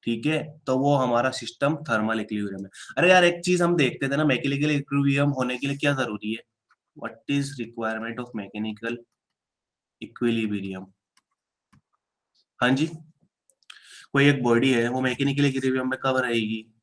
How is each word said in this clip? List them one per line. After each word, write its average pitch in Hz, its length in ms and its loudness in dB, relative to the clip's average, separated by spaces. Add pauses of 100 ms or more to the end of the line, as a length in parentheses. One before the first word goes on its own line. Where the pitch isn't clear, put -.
ठीक 117 220 -2
है, 156 160 0 (180)
तो 131 180 0
वो 143 180 4
हमारा 123 380 2
system 143 420 -2 (140)
thermal 110 300 0
equilibrium 101 460 -6
है। 95 60 -18 (260)
अरे 170 120 4
यार, 180 140 8
एक 175 220 2
चीज 180 160 2
हम 175 140 4
देखते 135 340 0
थे 139 80 -2
ना, 156 80 2
mechanical 139 460 0
equilibrium 143 600 2
होने 127 260 -2
के 135 100 -6
लिए 139 100 -4
क्या 143 180 2
जरूरी 110 380 -4
है? 113 100 -10 (540)
What - 340 -10
is 139 240 0
requirement 113 640 -6
of 120 160 -10
mechanical 107 600 -6 (1040)
equilibrium? 104 840 -4 (1700)
हाँ 123 120 2
जी, 139 160 2 (1300)
कोई 139 160 6
एक 135 140 2
body 120 300 4
है, 120 160 2
वो 127 120 -2
mechanical 139 440 0
equilibrium 131 440 0
में 131 140 -2
कब 131 140 2
रहेगी? 113 480 -2 (180)